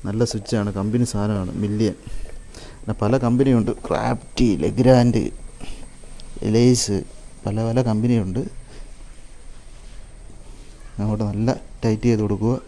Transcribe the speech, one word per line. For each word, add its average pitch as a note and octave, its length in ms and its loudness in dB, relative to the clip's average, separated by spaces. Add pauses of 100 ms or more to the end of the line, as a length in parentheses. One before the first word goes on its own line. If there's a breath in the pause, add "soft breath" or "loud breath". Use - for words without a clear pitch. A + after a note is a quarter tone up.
നല്ല A2 240 2
സ്വിച്ചാണ്, G#2 480 -2
കമ്പനി A2 340 2
സാധനമാണ്, G#2 400 -2 (100)
മില്യൺ. G#2 340 0 (800 loud breath)
പിന്നെ - 240 -4
പല A#2 220 4
കമ്പനിയുണ്ട്, B2 480 4 (140)
ക്രാഫ്റ്റ്, - 600 0 (160)
ലെഗ്രാൻഡ്, A#2+ 580 6 (1300 loud breath)
എലൈസ്, A#2 500 6 (460)
പല G2+ 120 -2 (120)
പല B2 200 2
കമ്പനിയുണ്ട്. A2 540 2 (2500 loud breath)
അങ്ങോട്ട് G#2+ 300 0
നല്ല A2 200 0 (320)
ടൈറ്റ് A2 260 2
ചെയ്ത് A2 160 4
കൊടുക്കുക. G#2 300 2 (140)